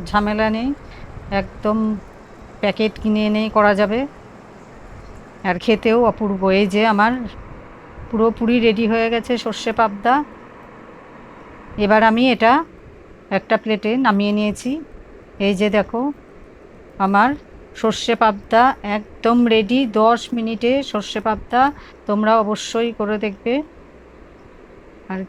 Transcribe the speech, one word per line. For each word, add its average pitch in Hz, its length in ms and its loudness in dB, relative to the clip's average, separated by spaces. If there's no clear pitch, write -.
ঝামেলা 214 360 0
নেই, 240 120 -4
একদম 214 380 -2
প্যাকেট 208 320 0
কিনে 214 260 0
এনেই 214 280 0
করা 208 240 6
যাবে। 214 200 0
আর 180 160 0
খেতেও 220 340 2
অপূর্ব। 196 300 -4
এই 208 140 2
যে 208 80 2
আমার 214 200 2
পুরোপুরি 226 480 0
রেডি 220 260 2
হয়ে 226 220 0
গেছে 233 180 -4
সর্ষে 226 360 -6
পাবদা। 220 340 0
এবার 214 160 4
আমি 226 120 2
এটা 220 180 4
একটা 220 240 0
প্লেটে 214 300 -2
নামিয়ে 208 320 2
নিয়েছি। 214 320 -2
এই 202 140 2
যে 208 160 2
দেখো 208 240 0
আমার 202 240 4
সর্ষে 226 420 0
পাবদা 220 400 2
একদম 233 420 0
রেডি, 220 260 2
দশ 233 200 4
মিনিটে 226 360 -2
সর্ষে 208 360 -6
পাবদা। 226 360 0
তোমরা 214 240 2
অবশ্যই 226 560 -2
করে 214 260 -2
দেখবে 214 280 -6
আর 190 160 -6